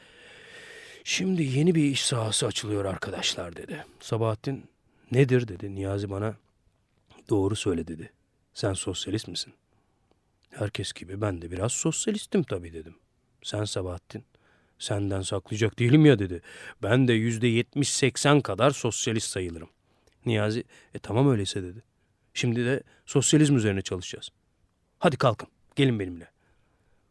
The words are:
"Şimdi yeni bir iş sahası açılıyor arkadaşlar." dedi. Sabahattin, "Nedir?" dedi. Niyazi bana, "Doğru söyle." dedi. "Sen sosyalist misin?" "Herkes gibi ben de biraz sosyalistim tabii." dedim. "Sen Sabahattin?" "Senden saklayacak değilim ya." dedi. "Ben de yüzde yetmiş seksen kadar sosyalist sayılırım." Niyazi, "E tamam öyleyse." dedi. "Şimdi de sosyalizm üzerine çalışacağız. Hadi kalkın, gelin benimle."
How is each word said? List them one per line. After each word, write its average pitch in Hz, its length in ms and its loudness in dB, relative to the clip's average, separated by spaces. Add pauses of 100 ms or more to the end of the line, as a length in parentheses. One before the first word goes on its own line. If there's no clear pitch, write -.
(1040)
"Şimdi 185 380 0
yeni 147 320 4
bir 156 100 4
iş 139 200 0
sahası 113 420 0
açılıyor 104 380 -4
arkadaşlar." 92 720 -6
dedi. - 280 -12 (160)
Sabahattin, 113 640 -4 (480)
"Nedir?" 123 360 4
dedi. 95 260 -10
Niyazi 98 360 -4
bana, 104 240 -4 (960)
"Doğru 101 260 2
söyle." 82 300 -2
dedi. 78 260 -14 (420)
"Sen 101 180 -2
sosyalist 95 560 -6
misin?" - 240 -10 (1000)
"Herkes - 420 -6
gibi 95 280 -12
ben 95 220 -2
de 85 80 -12
biraz 92 220 -2
sosyalistim - 680 -2
tabii." 87 300 -6
dedim. 82 240 -16 (460)
"Sen 104 220 -4
Sabahattin?" 92 600 -8 (540)
"Senden 98 440 -2
saklayacak 104 560 -2
değilim 143 280 6
ya." 131 120 8
dedi. 90 240 -6 (400)
"Ben 123 260 4
de 120 40 6
yüzde 113 340 2
yetmiş 120 460 0
seksen 143 480 4
kadar 107 300 2
sosyalist 113 600 -2
sayılırım." 82 380 -6 (580)
Niyazi, 107 380 0 (300)
"E 101 40 -10
tamam 131 320 2
öyleyse." 101 320 -2
dedi. 90 200 -12 (520)
"Şimdi 120 300 0
de 127 180 0 (240)
sosyalizm 147 500 6
üzerine 101 260 2
çalışacağız. - 460 -8 (680)
Hadi 160 180 2
kalkın, - 320 0 (280)
gelin 127 240 4
benimle." 90 280 -8 (840)